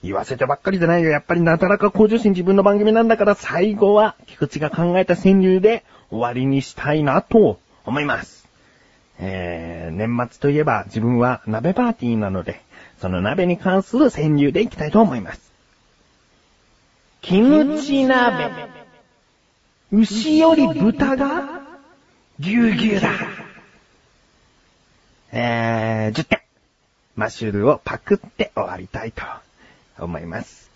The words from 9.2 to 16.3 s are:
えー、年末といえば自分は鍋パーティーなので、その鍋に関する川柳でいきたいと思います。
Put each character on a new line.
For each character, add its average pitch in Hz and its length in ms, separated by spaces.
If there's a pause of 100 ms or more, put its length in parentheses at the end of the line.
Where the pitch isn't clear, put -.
え 85 720
ー、 - 20
年 113 220 (140)
末 - 100
と 143 80
い 143 80
え 151 80
ば 110 220
自 101 120
分 120 200
は 120 280
鍋 113 280
パ 247 140
ー 226 40
テ - 140
ィ 117 80
ー - 20
な 104 140
の 92 120
で、 - 200 (400)
そ 92 80
の 90 100
鍋 143 240
に 175 140
関 190 240
す - 160
る 277 120
川 156 180
柳 143 240
で - 100
い - 60
き - 100
た 151 80
い 151 40
と 214 120
思 165 120
い 117 60
ま 87 140
す。 - 180 (1700)